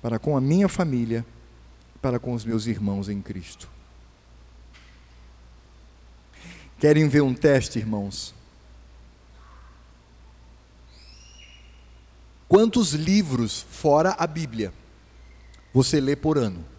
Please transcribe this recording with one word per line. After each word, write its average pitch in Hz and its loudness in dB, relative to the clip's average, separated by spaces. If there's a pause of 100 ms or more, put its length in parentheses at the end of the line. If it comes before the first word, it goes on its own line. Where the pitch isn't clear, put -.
para 113 -4
com 147 -2
a 131 0
minha 170 2
família, 117 -2 (760)
para 123 -2
com 123 -6
os 110 -8
meus 113 -2
irmãos 101 -4
em 101 -8
Cristo. - -14 (3000)
Querem 151 6
ver 147 4
um 131 2
teste, 135 2
irmãos? 104 -6 (4000)
Quantos 214 4
livros, 151 -2
fora 156 2
a 165 -2
Bíblia, 123 -8 (1000)
você 131 4
lê 135 0
por 151 0
ano? 95 -2 (140)